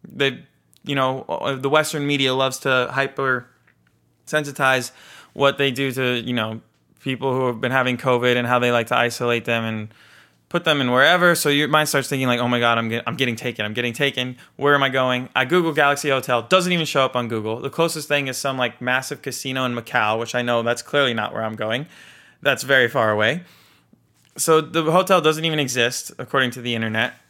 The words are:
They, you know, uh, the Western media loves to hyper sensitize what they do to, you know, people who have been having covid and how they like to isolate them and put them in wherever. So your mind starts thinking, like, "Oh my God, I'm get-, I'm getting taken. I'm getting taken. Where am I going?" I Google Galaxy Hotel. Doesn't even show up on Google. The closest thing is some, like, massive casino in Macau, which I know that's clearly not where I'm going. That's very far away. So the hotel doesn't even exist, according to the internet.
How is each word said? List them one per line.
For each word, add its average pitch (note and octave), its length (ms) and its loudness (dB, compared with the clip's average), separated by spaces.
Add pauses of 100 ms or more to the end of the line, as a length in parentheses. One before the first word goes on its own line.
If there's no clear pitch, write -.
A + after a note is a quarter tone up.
They, C3+ 400 -4 (400)
you C#3+ 120 -4
know, C3 340 0
uh, C3+ 260 -2
the C3 140 -4
Western D3 380 0
media C3+ 260 2
loves C3 260 0
to B2+ 320 0
hyper C3+ 560 -2 (760)
sensitize C3+ 680 0 (420)
what C#3 260 2
they C#3 100 2
do C3 220 -2
to, B2 280 -2
you B2 140 -4
know, A2 280 -4 (400)
people C3 320 -4
who C3 120 0
have A#2+ 160 -2
been B2 100 -2
having B2+ 260 0
covid B2 380 2
and A#2+ 120 0
how B2 100 4
they B2 140 2
like A#2 160 2
to B2 100 0
isolate A#2+ 480 0
them A#2 180 0
and A2 300 -6 (560)
put F3 160 -4
them D3 160 2
in B2 100 0
wherever. E3+ 420 6
So D3+ 160 0
your C#3+ 180 2
mind D3+ 200 2
starts C#3 220 -2
thinking, C3 180 0
like, A#2+ 120 2
"Oh A#2+ 80 0
my B2 120 0
God, A#2 180 4
I'm A2+ 120 -2
get-, A#2 180 -4
I'm A#2 80 -4
getting B2 200 -2
taken. A2+ 280 -6
I'm G#2+ 100 -4
getting A#2+ 200 -4
taken. B2+ 440 -4 (180)
Where C#3+ 200 4
am C#3 80 4
I C3+ 60 2
going?" B2+ 460 0
I C3 100 2
Google E3 260 2
Galaxy C#3+ 380 2
Hotel. B2+ 320 0
Doesn't F3+ 320 2
even E3+ 120 0
show C#3 200 2
up B2+ 100 -4
on A#2+ 120 -2
Google. A2+ 320 -4
The C3+ 100 -6
closest D#3+ 380 -4
thing C#3+ 200 0
is B2+ 100 -6
some, C3+ 200 -4
like, B2 240 -4
massive B2+ 400 -4
casino C3 440 -6
in A#2+ 100 -2
Macau, A2+ 440 0
which A#2 160 -6
I B2 60 0
know A#2+ 200 0
that's A#2 200 -2
clearly C3+ 320 0
not A2 180 -4
where A2 120 -6
I'm A2 120 -6
going. A2+ 320 -4 (540)
That's C3+ 220 0
very C3 260 4
far A2+ 220 2
away. A2+ 320 0 (920)
So D#3+ 260 4
the D#3+ 300 -2
hotel F#3 300 4
doesn't D#3 240 2
even D#3+ 140 -2
exist, B2 580 -2
according B2+ 340 -2
to B2 100 -12
the A#2+ 140 -4
internet. A2+ 380 -2 (160)